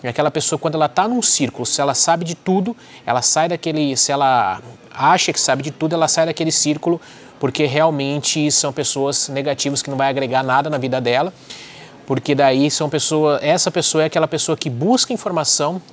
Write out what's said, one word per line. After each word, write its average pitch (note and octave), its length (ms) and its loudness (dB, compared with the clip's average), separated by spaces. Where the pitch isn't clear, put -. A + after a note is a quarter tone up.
é B2 60 -6
aquela D3 220 0
pessoa D3+ 280 -2
quando D#3+ 160 -2
ela D#3 140 0
tá - 200 0
num A#3+ 140 0
círculo, B2 420 0
se - 160 -2
ela C#3 140 0
sabe E3+ 300 0
de E3 100 -6
tudo, F#3+ 420 -2
ela B2 160 0
sai D#3+ 260 2
daquele, D#3 480 -2
se - 160 0
ela B2 480 2
acha D#3 400 2
que - 80 -2
sabe C3+ 220 0
de D3 80 -6
tudo, D#3+ 240 -4
ela D#3+ 120 2
sai E3 200 2
daquele D#3+ 260 -2
círculo, D3+ 480 0
porque C#3 240 0
realmente D3 880 0
são C#3+ 180 0
pessoas C#3 600 -2
negativas C#3 500 -4
que - 80 -8
não C#3 80 -6
vai C3+ 140 2
agregar C3 320 0
nada C3+ 260 2
na D3+ 80 -2
vida B2+ 240 -2
dela, B2+ 320 0
porque C3+ 300 0
daí C3+ 360 4
são D3 200 -2
pessoa, D3+ 500 2
essa E3 300 2
pessoa D#3 320 0
é D#3 40 2
aquela D#3+ 220 0
pessoa D#3 300 -2
que D#3 100 -6
busca G3 460 0
informação, E3+ 680 -2